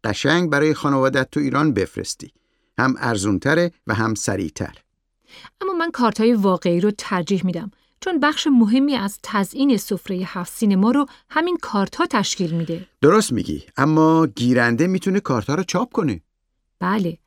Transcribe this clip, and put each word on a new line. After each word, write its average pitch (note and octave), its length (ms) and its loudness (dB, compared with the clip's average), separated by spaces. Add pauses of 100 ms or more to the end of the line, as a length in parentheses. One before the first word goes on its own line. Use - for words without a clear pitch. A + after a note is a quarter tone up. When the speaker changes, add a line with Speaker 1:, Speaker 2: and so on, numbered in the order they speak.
Speaker 1:
قشنگ D3+ 460 0
برای D3+ 240 2
خانوادت C3+ 560 0
تو D3 100 -4
ایران C#3+ 320 0
بفرستی. - 600 -6 (460)
هم B2+ 200 0
ارزونتره A#2+ 720 0 (160)
و A2+ 80 -2
هم A2 200 -2
سریعتر. F#2+ 600 -6 (840)
Speaker 2:
اما F#4+ 120 -4
من E4 180 -2
کارت‌های A#3 440 2
واقعی F#3 460 2
رو G#3 180 2
ترجیح F3+ 480 -2
می‌دم، F3+ 240 -6 (300)
چون F4 200 -2
بخش D4+ 260 0
مهمی C4 480 4
از G3 280 -4
تزیین C4+ 540 0
سفرهٔ F#3+ 500 -4
هفت F3 260 -10
سین G#3 220 2
ما G3 160 4
رو C#4 160 2 (240)
همین E4+ 260 -2
کارت‌ها G#3+ 500 -2
تشکیل G3 440 -2
می‌ده. E3 360 -6 (140)
Speaker 1:
درست F3 320 4
می‌گی، E2 300 -4 (140)
اما D#3 500 4
گیرنده A#2+ 600 2
می‌تونه F3+ 340 0
کارت‌ها C3+ 340 -2
رو F#3 80 0
چاپ F#3+ 300 -4
کنه. C3 280 -2 (600)
Speaker 2:
بله، F3+ 460 -2